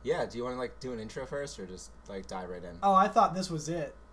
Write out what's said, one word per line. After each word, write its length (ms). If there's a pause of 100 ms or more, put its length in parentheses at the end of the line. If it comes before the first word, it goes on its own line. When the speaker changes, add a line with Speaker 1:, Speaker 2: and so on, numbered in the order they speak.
Speaker 1:
Yeah, 220
do 120
you 60
wanna, 140
like, 240
do 100
an 80
intro 260
first, 360
or 40
just, 260 (180)
like, 180
dive 220
right 120
in? 220
Speaker 2:
Oh, 100
I 140
thought 260
this 160
was 200
it. 260 (180)